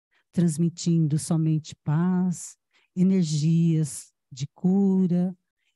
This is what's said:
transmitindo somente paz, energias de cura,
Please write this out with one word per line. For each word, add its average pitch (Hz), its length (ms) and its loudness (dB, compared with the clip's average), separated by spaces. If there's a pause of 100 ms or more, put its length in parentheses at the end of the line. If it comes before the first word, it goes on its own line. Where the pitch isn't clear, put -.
(320)
transmitindo 165 840 0
somente 156 580 -2
paz, 180 840 -2 (360)
energias 165 1160 0 (180)
de 135 180 -10
cura, 185 880 0 (400)